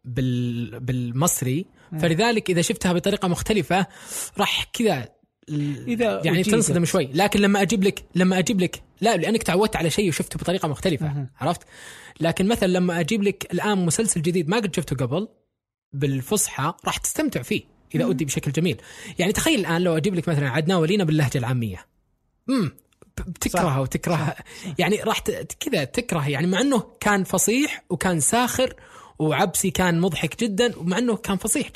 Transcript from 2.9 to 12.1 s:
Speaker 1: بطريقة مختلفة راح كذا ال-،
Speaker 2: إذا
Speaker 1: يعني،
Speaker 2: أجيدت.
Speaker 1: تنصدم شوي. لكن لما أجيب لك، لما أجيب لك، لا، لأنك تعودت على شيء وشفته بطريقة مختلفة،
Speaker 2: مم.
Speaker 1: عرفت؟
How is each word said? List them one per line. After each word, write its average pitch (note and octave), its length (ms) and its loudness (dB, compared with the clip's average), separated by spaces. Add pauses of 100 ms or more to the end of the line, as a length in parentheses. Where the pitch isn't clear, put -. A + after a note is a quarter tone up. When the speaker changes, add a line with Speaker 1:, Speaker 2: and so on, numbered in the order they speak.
Speaker 1:
بطريقة G3 360 0
مختلفة F3+ 580 0 (520)
راح - 260 0
كذا F3 440 -2 (400)
ال-، C#3+ 400 -4
Speaker 2:
إذا A3+ 220 0 (140)
Speaker 1:
يعني، E3 160 2
Speaker 2:
أجيدت. G#3 100 0
Speaker 1:
تنصدم F3 340 2
شوي. D3+ 300 0
لكن G3+ 260 4
لما G3+ 220 4
أجيب G3 220 2
لك، G3 200 0 (100)
لما F#3 240 4
أجيب F#3+ 220 0
لك، - 220 -2 (180)
لا، A3 160 4
لأنك F#3 260 0
تعودت G3+ 340 2
على D#3+ 140 2
شيء G#3 180 2
وشفته - 300 -4
بطريقة F3+ 300 -2
مختلفة، D#3 400 -2
Speaker 2:
مم. C#3 220 -6 (100)
Speaker 1:
عرفت؟ E3 200 -2 (600)